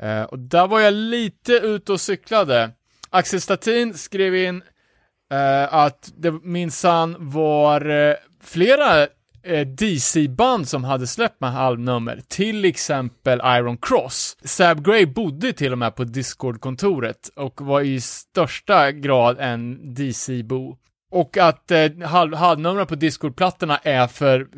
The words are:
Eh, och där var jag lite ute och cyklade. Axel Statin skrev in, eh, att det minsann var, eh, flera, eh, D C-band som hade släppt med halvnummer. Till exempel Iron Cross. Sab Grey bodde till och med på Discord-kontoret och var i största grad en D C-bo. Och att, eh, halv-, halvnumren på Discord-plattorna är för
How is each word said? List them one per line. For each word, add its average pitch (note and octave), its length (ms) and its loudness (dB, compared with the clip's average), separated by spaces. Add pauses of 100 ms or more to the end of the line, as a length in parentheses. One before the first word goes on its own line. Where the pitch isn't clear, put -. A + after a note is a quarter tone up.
Eh, G#2+ 200 -4
och - 160 -10
där E3 280 2
var G#3+ 140 2
jag G#3 140 4
lite A3+ 580 -4
ute G#3+ 400 0
och F#3 80 -2
cyklade. D#3 680 0 (400)
Axel F#3 300 0
Statin A3+ 540 -2
skrev F#3+ 400 -2
in, F#3 280 -2 (720)
eh, C#3 420 0
att D3 420 0
det E3 140 -2
minsann E3+ 880 -2
var, D3 720 2
eh, D3 240 4 (280)
flera, G#3 600 4 (400)
eh, D3+ 240 -2
D D3 340 -2
C-band D#3+ 680 0
som C3 160 -6
hade C3 220 -2
släppt A3+ 340 -4
med B2+ 120 -4
halvnummer. A#2+ 760 -2
Till G#3+ 360 -2
exempel C3 800 -2
Iron B2 320 2
Cross. - 680 -4
Sab E3 400 2
Grey G3+ 220 4
bodde E3+ 460 -4
till C#3 200 -4
och B2 60 -4
med A#2 180 -2
på B2+ 80 -6
Discord-kontoret B2+ 1300 -6
och C#3 240 -10
var C#3 200 0
i C#3 200 0
största - 920 0
grad C3 480 2
en A#2+ 540 -8
D C3+ 180 -6
C-bo. C3 640 -8 (340)
Och - 260 -2
att, E3+ 340 2
eh, D#3 180 4 (160)
halv-, E3 300 2
halvnumren E3+ 520 0
på D#3+ 80 -8
Discord-plattorna D3+ 840 -2
är B2+ 280 2
för C3 400 0 (120)